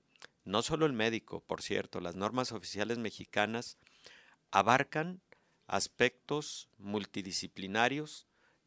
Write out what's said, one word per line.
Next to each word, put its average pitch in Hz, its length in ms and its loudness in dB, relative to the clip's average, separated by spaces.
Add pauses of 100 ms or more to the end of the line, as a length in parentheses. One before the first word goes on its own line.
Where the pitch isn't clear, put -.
(460)
no 101 180 2
solo 156 240 2
el 139 60 0
médico, 113 480 0
por 85 200 -6
cierto, 98 400 -4
las 87 140 -6
normas 110 360 -2
oficiales 104 460 -4
mexicanas 110 800 -4 (720)
abarcan 139 720 4 (460)
aspectos - 1000 0 (100)
multidisciplinarios 101 1500 -2 (420)